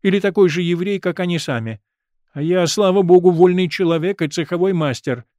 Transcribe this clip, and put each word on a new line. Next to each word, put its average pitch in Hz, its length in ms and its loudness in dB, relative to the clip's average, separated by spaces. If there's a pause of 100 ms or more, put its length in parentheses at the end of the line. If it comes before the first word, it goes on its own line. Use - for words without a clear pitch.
или 190 200 0
такой 196 260 2
же 165 140 -2
еврей, 175 400 -4
как 180 180 -6
они 175 200 -2
сами. 113 420 -8 (500)
А 143 100 -10
я, 175 260 0
слава 196 340 2
богу, 180 300 6
вольный 180 360 2
человек 175 540 -2
и 151 80 -4
цеховой 175 420 -4
мастер. 139 540 -4 (140)